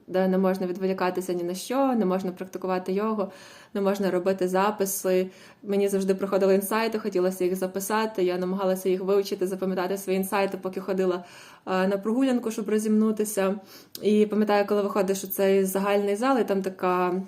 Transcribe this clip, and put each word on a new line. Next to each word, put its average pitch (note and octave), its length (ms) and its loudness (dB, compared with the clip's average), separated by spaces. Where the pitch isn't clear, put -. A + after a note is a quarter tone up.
де F#3 200 2
не F#3 100 2
можна F#3+ 300 2
відволікатися F#3 680 -2
ні F3 100 -2
на F3 120 -4
що, C4 400 0
не G#3+ 100 2
можна F#3 260 0
практикувати F#3 640 -6
йогу, G#3 380 -2
не G3+ 80 -4
можна G3 300 0
робити F#3 360 0
записи. F#3+ 800 0
Мені G3+ 240 0
завжди F#3+ 280 0
приходили F#3+ 400 2
інсайти, A3 440 0
хотілося F#3 440 -2
їх F3+ 120 0
записати, G3 680 -2
я F3+ 140 2
намагалася F#3+ 520 0
їх F#3 120 0
вивчити, G3 460 0
запам'ятати F#3+ 500 -2
свої F#3+ 200 -2
інсайти, F#3+ 400 0
поки F#3 220 -6
ходила, F#3+ 440 0
е, F#3 220 0
на G3 100 2
прогулянку, A#3+ 540 0
щоб G#3+ 180 -6
розімнутися. G#3+ 880 2
І G#3+ 240 4
пам'ятаю, G#3 420 2
коли G#3 140 2
виходиш G3 420 0
у F#3+ 40 -10
цей G3 380 2
загальний G3+ 500 0
зал, B3+ 240 2
і G#3 40 2
там G3 180 0
така F#3 680 0